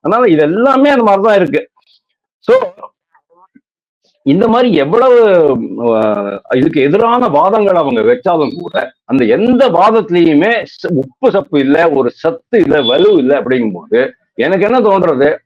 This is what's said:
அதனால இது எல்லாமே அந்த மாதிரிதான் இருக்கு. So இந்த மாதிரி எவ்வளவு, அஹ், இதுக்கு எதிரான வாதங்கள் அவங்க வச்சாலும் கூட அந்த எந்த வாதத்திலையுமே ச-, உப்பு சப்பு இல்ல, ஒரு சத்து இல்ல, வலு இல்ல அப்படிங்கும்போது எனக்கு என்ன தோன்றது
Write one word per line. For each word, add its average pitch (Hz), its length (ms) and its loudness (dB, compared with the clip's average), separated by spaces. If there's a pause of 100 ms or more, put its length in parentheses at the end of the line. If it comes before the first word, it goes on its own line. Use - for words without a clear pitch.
அதனால 220 280 0
இது 156 120 2
எல்லாமே 262 480 2
அந்த 254 140 2
மாதிரிதான் 202 320 2
இருக்கு. 180 340 -2 (680)
So - 160 2 (1700)
இந்த 160 220 0
மாதிரி 240 260 0
எவ்வளவு, 226 440 2 (640)
அஹ், 107 600 -2 (160)
இதுக்கு 151 260 0
எதிரான 233 460 0
வாதங்கள் 190 480 0
அவங்க 135 260 -2
வச்சாலும் 123 580 -2
கூட - 340 -8 (120)
அந்த 135 200 -2
எந்த 240 440 0
வாதத்திலையுமே 180 920 0
ச-, - 260 -12
உப்பு - 420 -2
சப்பு 175 280 -2
இல்ல, 151 300 2
ஒரு 131 200 0
சத்து - 500 -4
இல்ல, 151 220 0
வலு 156 320 2
இல்ல 135 280 0
அப்படிங்கும்போது 117 680 -4 (240)
எனக்கு 175 320 -2
என்ன 254 140 0
தோன்றது 175 560 0 (100)